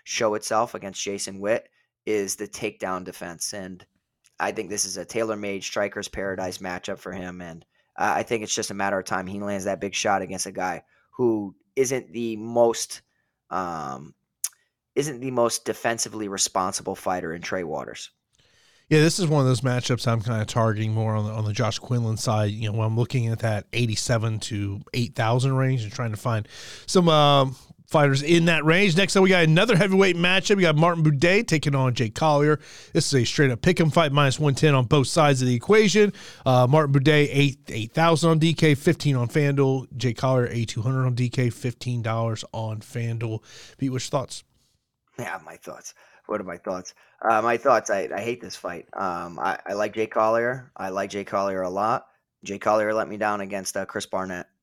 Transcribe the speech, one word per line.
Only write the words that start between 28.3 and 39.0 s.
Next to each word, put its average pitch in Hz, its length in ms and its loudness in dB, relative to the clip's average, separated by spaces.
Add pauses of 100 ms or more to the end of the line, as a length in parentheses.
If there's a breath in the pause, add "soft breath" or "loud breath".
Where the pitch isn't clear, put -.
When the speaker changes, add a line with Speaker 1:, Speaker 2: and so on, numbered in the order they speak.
Speaker 2:
that 160 180 2
range. 165 320 4
Next 190 180 2
up, 196 80 6
we 185 60 6
got 180 160 6
another 180 320 4
heavyweight 190 400 4
matchup. 185 400 2
We 196 60 2
got 156 140 4
Martin 165 280 4
Buday 170 420 4
taking 143 300 0
on 131 180 2
Jake 110 220 -2
Collier. 151 420 4 (340 loud breath)
This 165 140 2
is - 80 0
a 123 100 4
straight-up 131 380 2
pick 180 180 2
'em 160 100 4
fight, 160 200 2
minus 139 300 2
one 147 160 2
ten 151 180 4
on 131 120 2
both 135 200 4
sides 143 340 4
of 131 60 0
the 123 80 2
equation. 208 580 4 (320 loud breath)
Uh, 127 240 6
Martin 147 240 4
Buday, 147 380 6
eight, 139 380 2
eight 110 240 -6
thousand 165 380 4
on 160 100 4
D 165 140 4
K, 156 200 4
fifteen 147 400 2